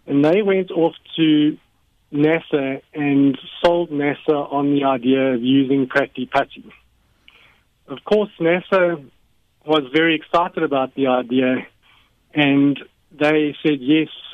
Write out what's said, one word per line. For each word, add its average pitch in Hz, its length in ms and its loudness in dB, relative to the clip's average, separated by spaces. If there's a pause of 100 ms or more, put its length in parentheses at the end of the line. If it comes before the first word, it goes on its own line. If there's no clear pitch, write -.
and 143 180 2
they 180 180 2
went 190 280 0
off 165 240 0 (220)
to 151 420 2 (540)
nasa 147 680 -2 (120)
and 139 420 2 (240)
sold 175 300 2
nasa 143 600 -2
on 143 220 0
the 139 100 0
idea 131 500 0
of 120 80 -4
using 135 460 2
Pratti 127 420 -4
Patti. - 420 -4 (1160)
Of 139 160 -14
course, 208 260 -2 (100)
nasa 175 640 0 (640)
was 151 260 0
very 160 220 2
excited 170 480 -2
about 139 320 -2
the 135 140 -2
idea, 127 580 0 (640)
and 139 460 2 (340)
they 151 500 0
said, 151 180 0
"Yes, 151 280 0 (260)